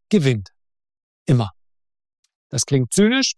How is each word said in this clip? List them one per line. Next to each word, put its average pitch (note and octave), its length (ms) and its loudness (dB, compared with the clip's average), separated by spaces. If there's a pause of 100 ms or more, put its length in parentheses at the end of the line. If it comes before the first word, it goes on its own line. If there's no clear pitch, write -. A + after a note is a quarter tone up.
gewinnt. C3+ 400 0 (760)
Immer." A#2+ 240 0 (1000)
Das - 180 -6
klingt C3 260 -2
zynisch, B3 440 2